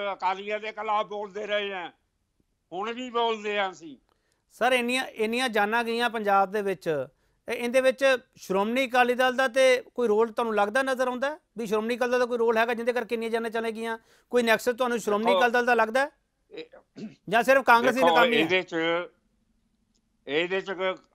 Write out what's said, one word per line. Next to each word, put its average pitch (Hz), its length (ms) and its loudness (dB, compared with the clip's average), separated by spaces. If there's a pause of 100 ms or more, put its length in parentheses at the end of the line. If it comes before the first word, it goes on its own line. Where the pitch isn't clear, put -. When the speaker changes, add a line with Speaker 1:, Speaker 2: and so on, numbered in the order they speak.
(120)
Speaker 1:
ਅਕਾਲੀਆਂ 190 480 -4
ਦੇ 220 120 -10
ਖਿਲਾਫ 214 340 -2
ਬੋਲਦੇ 208 400 -10
ਰਹੇ 202 280 -4
ਹਾਂ, 170 180 -10 (800)
ਹੁਣ 202 200 -6
ਵੀ 247 180 -10
ਬੋਲਦੇ 220 480 -2
ਹਾਂ 196 140 -2
ਅਸੀਂ। 147 260 -20 (540)
Speaker 2:
ਸਰ, 247 200 0
ਇੰਨੀਆਂ, 247 340 0
ਇੰਨੀਆਂ 226 420 -2
ਜਾਨਾਂ 220 360 0
ਗਈਆਂ 233 260 -2
ਪੰਜਾਬ 196 400 2
ਦੇ 208 120 -4
ਵਿੱਚ, 170 460 -4 (400)
ਇਹ, 226 60 -4
ਇਹਦੇ 240 260 0
ਵਿੱਚ 262 380 2 (180)
ਸ਼੍ਰੋਮਣੀ 226 520 0
ਅਕਾਲੀ 247 260 2
ਦਲ 254 220 0
ਦਾ 262 120 2
ਤੇ 254 360 2 (100)
ਕੋਈ 240 140 0
ਰੋਲ 220 240 2
ਤੁਹਾਨੂੰ 233 220 -2
ਲੱਗਦਾ 208 280 2
ਨਜ਼ਰ 262 260 -2
ਆਉਂਦਾ 247 220 -4
ਹੈ 311 80 -10 (200)
ਵੀ 233 80 -6
ਸ਼੍ਰੋਮਣੀ 220 300 -2
ਅਕਾਲੀ 240 160 -2
ਦਲ 254 60 4
ਦਾ 247 80 0
ਕੋਈ 233 120 -2
ਰੋਲ 226 180 2
ਹੈਗਾ 233 180 2
ਜਿਹਦੇ 233 180 -2
ਕਰਕੇ 233 220 -4
ਇੰਨੀਆਂ 226 160 -4
ਜਾਨਾਂ 226 200 -4
ਚਲੇ 226 220 -4
ਗਈਆਂ? 226 260 -8 (320)
ਕੋਈ 240 120 2
ਨੈਕਸਸ 233 300 2
ਤੁਹਾਨੂੰ 240 260 -2
ਸ਼੍ਰੋਮਣੀ 208 280 0
Speaker 1:
ਦੇਖੋ, 285 120 4
Speaker 2:
ਅਕਾਲੀ 247 140 4
ਦਲ 247 140 2
ਦਾ 247 80 4
ਲੱਗਦਾ 226 260 2
ਹੈ? 294 100 -2 (400)
Speaker 1:
ਇਹ, 160 140 -16 (640)
Speaker 2:
ਜਾਂ 208 140 2
ਸਿਰਫ 269 220 4
ਕਾਂਗਰਸ 240 300 6
ਦੀ 254 60 -2
Speaker 1:
ਦੇਖੋ, 254 80 4
Speaker 2:
ਨਾਕਾਮੀ 233 280 4
ਹੈ? - 40 4
Speaker 1:
ਇਹਦੇ 180 220 2
'ਚ, 175 140 -8 (1500)
ਇਹਦੇ 175 340 -2
'ਚ 190 120 -6
ਕੋਈ 185 220 -4 (200)